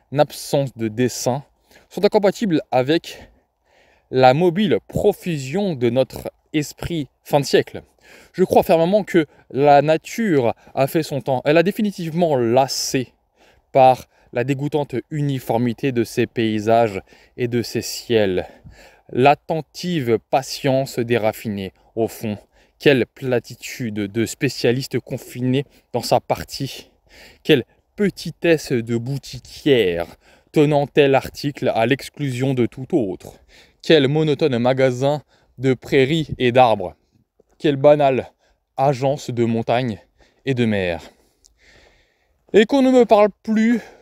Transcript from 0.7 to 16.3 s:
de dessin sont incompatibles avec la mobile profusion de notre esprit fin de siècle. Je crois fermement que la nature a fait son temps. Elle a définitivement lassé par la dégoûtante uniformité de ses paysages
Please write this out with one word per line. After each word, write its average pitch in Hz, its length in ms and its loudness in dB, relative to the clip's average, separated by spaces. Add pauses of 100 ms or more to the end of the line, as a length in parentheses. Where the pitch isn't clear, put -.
de 113 120 -4
dessin 123 540 -4 (460)
sont - 160 -2
incompatibles 202 560 0 (100)
avec 131 600 -4 (800)
la 127 240 6
mobile 170 520 0
profusion 175 880 -2
de 120 140 -2
notre 131 420 -2 (220)
esprit 151 560 -6 (160)
fin 147 160 0
de 135 60 -4
siècle. - 360 0 (520)
Je 185 100 0
crois 190 180 4
fermement 175 420 2
que 165 200 0 (260)
la 143 300 6
nature 156 760 0 (200)
a 135 120 0
fait 151 160 -2
son 139 200 -8
temps. 127 240 -4
Elle 151 100 4
a 170 60 6
définitivement 175 720 -2
lassé 127 800 0 (560)
par 131 340 6 (300)
la 120 100 -2
dégoûtante 143 520 -4 (140)
uniformité 131 840 0
de 117 120 0
ses 113 220 0
paysages 110 720 2 (380)